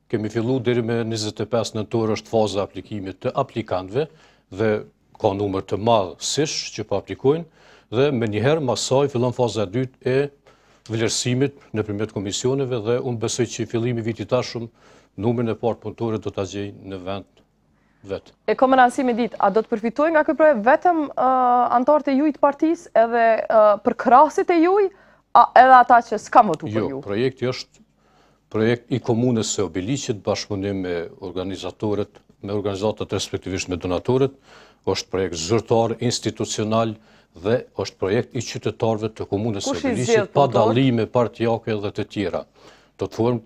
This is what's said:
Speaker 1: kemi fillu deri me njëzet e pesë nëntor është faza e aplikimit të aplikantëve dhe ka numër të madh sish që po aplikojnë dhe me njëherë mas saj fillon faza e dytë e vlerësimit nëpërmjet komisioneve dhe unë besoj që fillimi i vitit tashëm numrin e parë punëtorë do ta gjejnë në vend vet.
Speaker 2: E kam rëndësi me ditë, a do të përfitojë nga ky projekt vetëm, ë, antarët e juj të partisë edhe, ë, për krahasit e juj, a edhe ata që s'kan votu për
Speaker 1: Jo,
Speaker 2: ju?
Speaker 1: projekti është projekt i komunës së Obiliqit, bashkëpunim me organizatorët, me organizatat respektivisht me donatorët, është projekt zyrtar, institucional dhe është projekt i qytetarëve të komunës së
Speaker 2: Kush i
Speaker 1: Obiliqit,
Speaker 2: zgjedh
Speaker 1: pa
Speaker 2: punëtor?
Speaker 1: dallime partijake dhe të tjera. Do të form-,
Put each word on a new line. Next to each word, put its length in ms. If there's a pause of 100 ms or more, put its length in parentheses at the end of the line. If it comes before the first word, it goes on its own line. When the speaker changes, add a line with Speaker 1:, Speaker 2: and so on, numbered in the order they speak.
(120)
Speaker 1:
kemi 220
fillu 260
deri 240
me 220
njëzet 340
e 140
pesë 240
nëntor 400
është 140
faza 280
e 60
aplikimit 580
të 160
aplikantëve 680 (520)
dhe 120 (500)
ka 160
numër 320
të 100
madh 400
sish 540
që 160
po 100
aplikojnë 460 (480)
dhe 180
me 220
njëherë 320
mas 240
saj 240
fillon 240
faza 260
e 140
dytë 320
e 80 (720)
vlerësimit 880
nëpërmjet 400
komisioneve 720
dhe 100
unë 220
besoj 320
që 180
fillimi 320
i 60
vitit 240
tashëm 340 (480)
numrin 380
e 20
parë 300
punëtorë 340
do 140
ta 100
gjejnë 480
në 140
vend 240 (720)
vet. 300 (180)
Speaker 2:
E 80
kam 160
rëndësi 320
me 80
ditë, 240
a 80
do 160
të 80
përfitojë 400
nga 160
ky 80
projekt 320
vetëm, 380 (100)
ë, 120 (500)
antarët 340
e 60
juj 180
të 80
partisë 560
edhe, 240 (240)
ë, 140 (240)
për 180
krahasit 480
e 80
juj, 300 (440)
a 100 (140)
edhe 200
ata 320
që 100
s'kan 320
votu 160
për 80
Speaker 1:
Jo, 160
Speaker 2:
ju? 140
Speaker 1:
projekti 420
është 320 (720)
projekt 400
i 80
komunës 560
së 140
Obiliqit, 560
bashkëpunim 580
me 140 (260)
organizatorët, 960 (240)
me 100
organizatat 640
respektivisht 560
me 80
donatorët, 560 (480)
është 320
projekt 240
zyrtar, 640
institucional 920 (460)
dhe 240 (160)
është 240
projekt 320
i 80
qytetarëve 720
të 160
komunës 320
së 80
Speaker 2:
Kush 160
i 60
Speaker 1:
Obiliqit, 180
Speaker 2:
zgjedh 240
Speaker 1:
pa 80
Speaker 2:
punëtor? 160
Speaker 1:
dallime 480
partijake 800
dhe 80
të 160
tjera. 320 (560)
Do 80
të 80
form-, 300